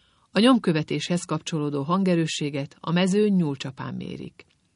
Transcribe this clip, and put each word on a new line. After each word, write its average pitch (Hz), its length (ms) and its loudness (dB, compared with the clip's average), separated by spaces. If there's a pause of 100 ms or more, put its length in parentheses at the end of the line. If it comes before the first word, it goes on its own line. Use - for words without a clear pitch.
(320)
A - 80 0
nyomkövetéshez 175 840 2
kapcsolódó 147 580 -4
hangerősséget 160 960 -2
a - 120 -6
mezőn 190 420 2
nyúlcsapán 139 600 -2
mérik. - 520 -12 (300)